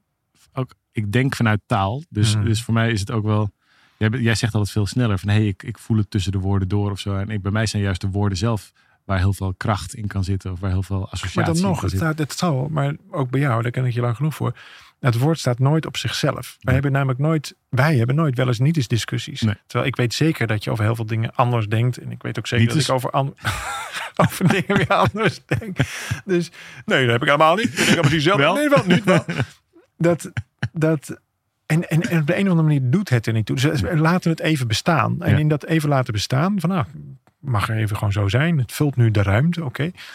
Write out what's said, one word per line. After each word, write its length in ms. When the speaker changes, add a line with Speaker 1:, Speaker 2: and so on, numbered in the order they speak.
Speaker 1:
ook, 220
ik 200
denk 240
vanuit 300
taal. 420
Dus, 260
Speaker 2:
Hmm. 100
Speaker 1:
dus 180
voor 120
mij 180
is 80
het 100
ook 140
wel, 260
jij, 120
jij 260
zegt 200
altijd 180
veel 140
sneller 320
van, 100
"Hey, 180
ik, 160
ik 160
voel 180
het 140
tussen 220
de 60
woorden 300
door" 220
of 100
zo. 160
En 140
ik, 120
bij 100
mij 140
zijn 160
juist 180
de 100
woorden 280
zelf 340
waar 140
heel 140
veel 240
kracht 380
in 120
kan 180
zitten 280
of 80
waar 100
heel 120
veel 280
associatie 260
Speaker 2:
Maar 100
dan 100
Speaker 1:
in 60
Speaker 2:
nog, 120
Speaker 1:
kan 80
Speaker 2:
het 80
Speaker 1:
zitten. 240
Speaker 2:
staat, 140
het 100
zal, 320
maar 240
ook 200
bij 100
jou, 220
daar 80
ken 140
ik 100
je 60
lang 160
genoeg 180
voor. 220
Het 180
woord 200
staat 200
nooit 280
op 100
zichzelf. 400
Wij 240
Speaker 1:
Nee. 140
Speaker 2:
hebben 180
namelijk 260
nooit, 360
wij 280
hebben 200
nooit 200
wel 100
eens 120
niet 180
eens 120
discussies. 520
Speaker 1:
Nee. 140
Speaker 2:
Terwijl 220
ik 80
weet 180
zeker 320
dat 180
je 60
over 140
heel 100
veel 120
dingen 280
anders 340
denkt. 300
En 120
ik 120
weet 160
ook 80
zeker 200
Speaker 1:
Niet 80
Speaker 2:
dat 40
Speaker 1:
eens. 100
Speaker 2:
ik 60
over 160
an-, 240
<laughs> 460
over 220
dingen 280
weer 100
anders 500
denk. 300
Dus 260
nee, 180
dat 100
heb 100
ik 60
helemaal 280
niet. 100
Dat 100
denk 120
ik 60
allemaal 160
precies 140
zelf. 140
Speaker 1:
Wel? 160
Speaker 2:
Nee, 140
wel 180
niet. 180
Wel. 240
Speaker 1:
<laughs> 60
Speaker 2:
Dat, 320
dat, 480
en, 240
en, 120
en 180
op 60
de 100
een 80
of 60
andere 180
manier 220
doet 180
het 180
er 60
niet 140
toe. 100
Dus 240
we 160
laten 340
het 100
even 280
bestaan. 540
En 100
Speaker 1:
Ja. 60
Speaker 2:
in 100
dat 160
even 240
laten 240
bestaan, 480
van, 100
nou, 140
mag 300
er 80
even 200
gewoon 160
zo 160
zijn. 300
Het 140
vult 240
nu 140
de 120
ruimte, 420
oké. 260